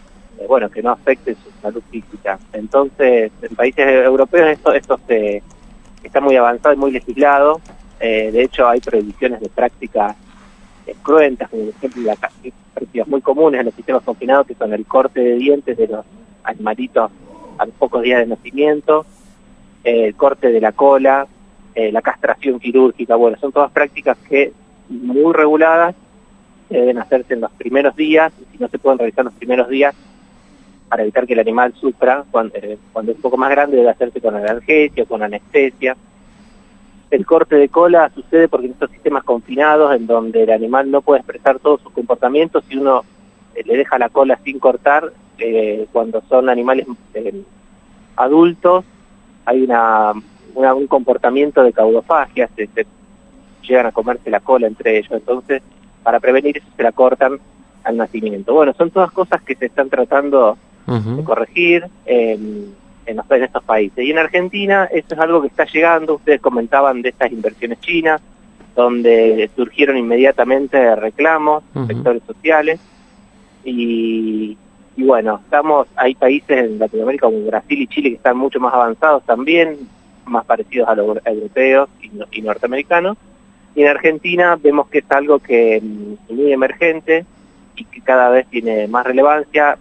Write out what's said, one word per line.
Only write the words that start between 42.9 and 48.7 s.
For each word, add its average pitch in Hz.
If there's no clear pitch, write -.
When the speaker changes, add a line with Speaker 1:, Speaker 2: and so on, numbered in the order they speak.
Speaker 1:
eh, -
le 117
deja 135
la 120
cola 135
sin 135
cortar, 143
eh, 107
cuando 113
son 131
animales, 131
eh, 107
adultos, 170